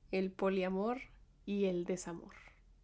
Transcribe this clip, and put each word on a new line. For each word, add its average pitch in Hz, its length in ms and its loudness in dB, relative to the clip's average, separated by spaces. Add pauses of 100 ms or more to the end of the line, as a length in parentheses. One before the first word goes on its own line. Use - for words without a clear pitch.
(140)
el 190 180 2
poliamor 190 680 0 (440)
y 202 200 2
el 180 180 2
desamor. 175 520 -6 (480)